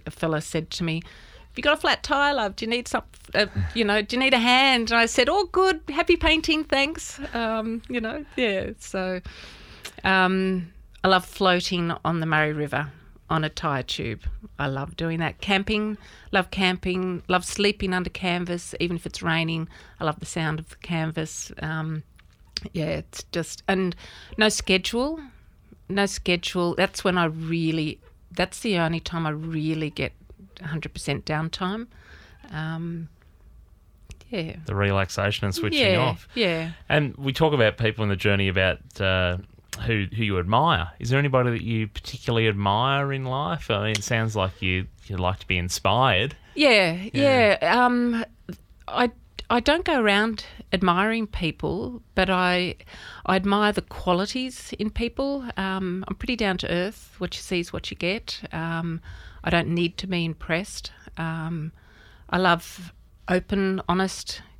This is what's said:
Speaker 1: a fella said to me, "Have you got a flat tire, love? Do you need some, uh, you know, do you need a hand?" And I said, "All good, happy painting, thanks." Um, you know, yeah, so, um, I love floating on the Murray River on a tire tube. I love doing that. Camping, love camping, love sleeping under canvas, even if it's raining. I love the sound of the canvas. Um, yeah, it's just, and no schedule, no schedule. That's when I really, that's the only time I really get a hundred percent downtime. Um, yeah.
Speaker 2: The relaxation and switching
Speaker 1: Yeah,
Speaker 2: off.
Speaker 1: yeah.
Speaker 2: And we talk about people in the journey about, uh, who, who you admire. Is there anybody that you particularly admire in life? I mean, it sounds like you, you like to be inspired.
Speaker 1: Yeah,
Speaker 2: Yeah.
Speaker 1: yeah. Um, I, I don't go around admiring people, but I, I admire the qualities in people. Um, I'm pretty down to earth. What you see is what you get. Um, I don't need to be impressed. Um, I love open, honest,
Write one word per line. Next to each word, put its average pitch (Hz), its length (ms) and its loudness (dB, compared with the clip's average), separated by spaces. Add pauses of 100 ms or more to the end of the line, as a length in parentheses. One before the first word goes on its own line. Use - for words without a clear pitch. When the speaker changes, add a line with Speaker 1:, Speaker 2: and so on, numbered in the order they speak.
Speaker 1:
a 156 60 -10
fella 160 300 -2
said 160 300 -6
to - 120 -4
me, 165 200 -2
"Have - 540 -20
you 247 60 -4
got 294 140 4
a - 40 -10
flat 269 220 0
tire, 285 300 2
love? 214 240 -2
Do - 80 -6
you 220 60 -4
need 240 180 -2
some, 240 140 -2 (300)
uh, 208 120 4 (280)
you 226 120 2
know, 208 160 2
do 208 160 -4
you - 40 2
need 262 120 2
a 247 60 6
hand?" 247 520 4
And 233 80 6
I 226 60 6
said, 240 240 4
"All 370 160 4
good, 370 340 2 (100)
happy 339 280 2
painting, 320 480 2
thanks." 277 540 -2 (140)
Um, 226 560 -2
you 247 120 -4
know, 233 220 -6 (140)
yeah, 208 420 0
so, 185 400 -4 (840)
um, 190 680 2 (320)
I 185 60 4
love 185 160 6
floating 175 640 2 (140)
on 165 160 0
the 160 40 -2
Murray 151 280 2
River 147 360 -2 (400)
on 160 140 2
a 156 60 -2
tire 143 340 -2
tube. - 400 -6 (360)
I 143 80 -2
love 135 280 -6
doing 165 240 -2
that. 160 220 -4
Camping, 208 560 -2 (340)
love 190 200 2
camping, 180 760 0
love 180 180 2
sleeping 202 480 0
under 180 160 -2
canvas, 175 720 -4
even 175 180 0
if - 80 -10
it's - 160 -10
raining. 165 460 0 (320)
I 151 60 -2
love 156 140 -2
the 156 60 -12
sound 156 340 -2
of 160 100 -12
the - 80 -20
canvas. 160 760 -4 (100)
Um, 156 420 -4 (680)
yeah, 160 120 -2 (160)
it's - 300 -14
just, - 360 -6
and 185 280 0 (420)
no 214 120 4
schedule, 233 680 0 (720)
no 196 160 2
schedule. 175 720 0
That's - 280 -2
when 185 140 2
I 170 80 4
really, 160 760 -2 (320)
that's - 300 -2
the 208 180 0
only 165 200 2
time 165 280 -4
I 151 40 -2
really 156 580 -4
get 143 240 -4 (480)
a 180 60 -10
hundred 156 260 -6
percent 143 320 -4
downtime. 180 600 -4 (640)
Um, 165 580 -8 (1200)
yeah. 165 260 -6 (100)
Speaker 2:
The 104 100 -4
relaxation 98 680 0
and 92 100 -2
switching 233 380 2
Speaker 1:
Yeah, 175 60 4
Speaker 2:
off. - 360 0
Speaker 1:
yeah. 170 360 0 (180)
Speaker 2:
And 147 260 2
we 135 160 -4
talk 151 220 2
about 117 240 4
people 110 260 0
in 104 60 2
the 98 60 2
journey 98 340 2
about, 95 300 2 (200)
uh, 92 380 2 (480)
who, 110 200 0 (100)
who 113 80 -2
you 101 160 0
admire. 104 500 2 (100)
Is 117 120 -6
there 135 80 4
anybody 131 320 2
that 117 100 -2
you 110 260 -2
particularly 113 600 -2
admire 117 640 2
in 135 120 -4
life? 147 440 -4
I 104 140 0
mean, 107 80 0
it 101 120 -2
sounds 113 320 0
like 95 260 0
you, 92 260 0 (180)
you 95 120 -8
like 90 220 0
to - 80 -20
be 92 100 2
inspired. 107 800 2 (200)
Speaker 1:
Yeah, 214 380 6 (200)
Speaker 2:
Yeah. 262 480 6
Speaker 1:
yeah. 226 240 6
Um, 240 400 2 (640)
I, 240 240 2 (400)
I 240 80 2
don't 302 260 2
go 294 160 2
around 208 440 2 (280)
admiring 196 540 2
people, 175 760 -4 (140)
but 185 140 4
I, 180 460 2 (520)
I 185 80 4
admire 202 360 4
the 185 120 0
qualities 208 960 -2
in 214 100 -2
people. 269 560 -2 (120)
Um, 190 500 -2
I'm 196 80 -4
pretty - 200 -4
down 202 220 0
to - 140 -4
earth. 180 480 -4
What 180 160 -6
you - 80 -10
see 180 160 -2
is 170 120 -4
what - 200 -8
you - 60 -10
get. 190 440 -4 (100)
Um, 165 480 -4 (440)
I 165 80 -2
don't 170 180 2
need 170 300 0
to 196 80 -6
be 175 180 -2
impressed. - 640 -6 (260)
Um, 160 540 -4 (600)
I 175 80 2
love 175 520 0 (380)
open, 190 580 2
honest, - 540 -2 (180)